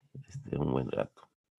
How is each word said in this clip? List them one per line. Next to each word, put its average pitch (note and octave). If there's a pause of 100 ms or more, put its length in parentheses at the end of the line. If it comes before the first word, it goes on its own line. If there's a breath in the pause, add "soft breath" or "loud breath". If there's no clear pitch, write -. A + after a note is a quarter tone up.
(280)
este, -
un -
buen C2
rato. - (380)